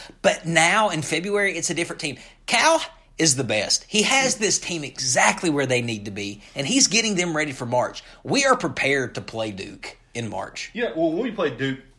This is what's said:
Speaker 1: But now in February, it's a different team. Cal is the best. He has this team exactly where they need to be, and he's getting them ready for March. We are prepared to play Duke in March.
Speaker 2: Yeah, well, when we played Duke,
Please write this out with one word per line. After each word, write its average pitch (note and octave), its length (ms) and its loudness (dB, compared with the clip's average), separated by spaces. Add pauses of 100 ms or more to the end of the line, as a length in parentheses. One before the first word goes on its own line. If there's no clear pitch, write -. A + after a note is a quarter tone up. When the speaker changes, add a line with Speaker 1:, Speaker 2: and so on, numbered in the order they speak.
(220)
Speaker 1:
But - 240 2
now F3 440 4
in D#3+ 120 -2
February, F#3+ 560 0
it's E3 120 -4
a E3 40 -2
different E3 260 -6
team. C#3+ 180 -6 (280)
Cal D#4 340 4 (380)
is D3+ 160 4
the C3+ 80 0
best. G#2+ 460 -2
He G#3 140 2
has C4+ 340 2
this G3+ 240 0
team E3 240 -6
exactly F3 640 0
where C#3+ 160 2
they B2 160 2
need A2 220 -4
to G#2+ 80 -10
be, G2+ 300 -10 (120)
and C#3 140 -4
he's C4 180 4
getting G#3+ 300 2
them F3 200 0
ready D3+ 140 0
for B2+ 160 -8
March. A#2+ 380 -2 (180)
We B3+ 220 2
are C4+ 120 6
prepared C3+ 600 0
to G#2+ 60 -6
play A2+ 280 -6
Duke F#2+ 460 -12 (180)
in G#2 160 -6
March. F#2+ 420 -10
Speaker 2:
Yeah, A3+ 220 -4
well, D#3+ 160 2
when F#3 140 -2
we A#3 80 -4
played D3 260 -2
Duke, C3+ 220 -4 (180)